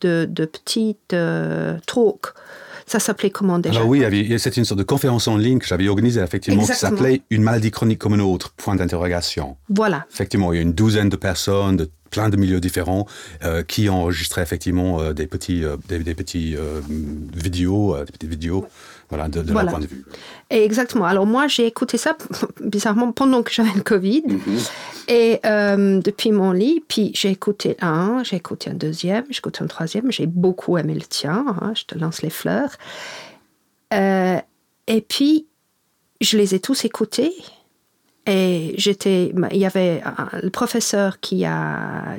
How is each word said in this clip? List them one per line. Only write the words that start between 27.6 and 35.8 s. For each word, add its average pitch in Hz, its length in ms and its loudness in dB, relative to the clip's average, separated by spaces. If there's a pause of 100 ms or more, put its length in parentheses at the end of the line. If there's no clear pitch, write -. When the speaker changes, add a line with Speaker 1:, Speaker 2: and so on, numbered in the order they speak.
Speaker 1:
un, 185 440 0
j'ai - 100 -6
écouté - 360 -6
un - 40 -6
deuxième, 175 560 -2
j'ai - 80 -6
écouté - 240 -8
un 156 60 -4
troisième, 208 420 -4
j'ai - 160 -2
beaucoup 175 520 0
aimé 156 160 -2
le 156 80 -6
tien, 185 420 -4 (160)
hein, 208 160 -4
je - 80 -8
te - 120 -14
lance 160 260 -4
les 156 80 -4
fleurs. 185 420 -2 (1200)
Euh, 190 460 2 (480)
et 220 140 2
puis, 302 460 2 (760)